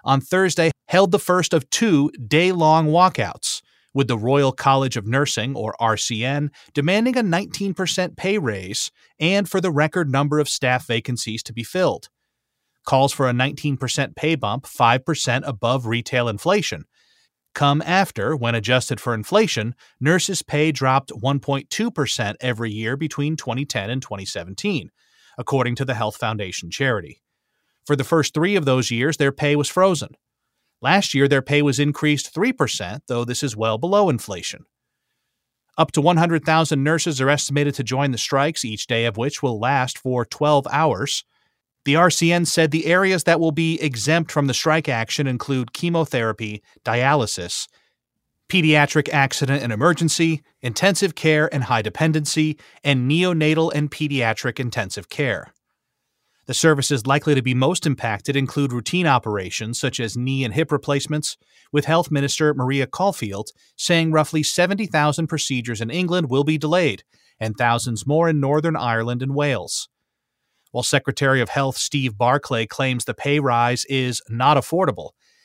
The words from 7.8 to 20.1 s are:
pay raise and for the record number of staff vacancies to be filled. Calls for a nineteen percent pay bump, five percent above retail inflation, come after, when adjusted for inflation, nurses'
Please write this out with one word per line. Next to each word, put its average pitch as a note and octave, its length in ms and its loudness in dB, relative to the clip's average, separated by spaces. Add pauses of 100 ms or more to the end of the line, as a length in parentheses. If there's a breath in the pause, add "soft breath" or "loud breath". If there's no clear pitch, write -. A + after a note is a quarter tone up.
pay G3 220 0
raise G2+ 520 -6 (280 soft breath)
and F#3+ 280 2
for F#3+ 140 0
the F3+ 100 2
record D3+ 380 0
number C#3+ 300 2
of D3 100 0
staff B2+ 380 0
vacancies A2+ 560 -4
to A2+ 100 -14
be A2+ 100 -8
filled. F3 460 -2 (720)
Calls C3+ 300 2
for C3+ 160 0
a B2 40 0
nineteen C#3 440 -2
percent C3+ 380 -4
pay D#3+ 180 0
bump, B2 320 -4
five B2+ 400 2
percent C3+ 420 -2
above B2 380 -2
retail A#2+ 420 -2
inflation, A#2 580 -2 (680)
come C#3+ 320 2
after, D#3+ 500 0
when A#2 200 -2
adjusted A#2+ 440 0
for A#2+ 140 -4
inflation, A#2+ 600 0 (240 soft breath)
nurses' E3+ 420 0